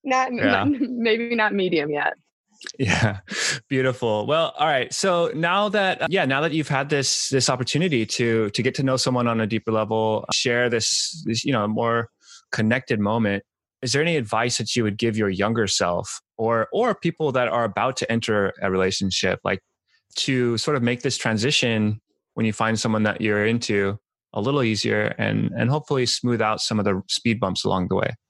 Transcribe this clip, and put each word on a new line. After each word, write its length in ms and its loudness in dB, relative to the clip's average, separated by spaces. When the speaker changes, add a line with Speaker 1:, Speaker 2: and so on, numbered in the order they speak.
Speaker 1:
Not, 280 0
Speaker 2:
Yeah. 320 2
Speaker 1:
not, 40 2
<laughs> 120 0
maybe 540 0
not 200 0
medium 360 0
yet. 240 -2
Speaker 2:
Yeah. 400 0
Beautiful. 580 0
Well, 320 2
all 80 2
right. 260 0
So 420 2
now 360 2
that, 400 0
yeah, 140 2
now 160 2
that 120 0
you've 160 -2
had 200 0
this, 400 0
this 220 2
opportunity 560 0
to, 440 0
to 120 -2
get 140 0
to 60 -2
know 140 2
someone 320 0
on 120 0
a 60 0
deeper 260 -2
level, 600 0
share 380 0
this, 560 -2
this, 180 -2
you 80 2
know, 160 2
more 400 0
connected 480 0
moment, 420 0
is 100 -4
there 100 2
any 140 2
advice 420 -2
that 160 -4
you 80 2
would 160 0
give 180 0
your 120 2
younger 380 0
self 540 -2
or, 340 0
or 220 0
people 380 -2
that 160 0
are 160 0
about 340 -2
to 120 -4
enter 420 0
a 80 0
relationship, 720 0
like, 160 -2
to 420 0
sort 180 0
of 60 0
make 200 0
this 160 -2
transition 840 0
when 140 -2
you 60 0
find 280 0
someone 220 0
that 180 0
you're 260 2
into 520 0
a 80 -4
little 220 0
easier 560 0
and, 380 0
and 140 0
hopefully 360 -2
smooth 340 -2
out 220 0
some 160 -2
of 80 0
the 220 2
speed 300 -2
bumps 260 -2
along 240 0
the 60 0
way? 160 0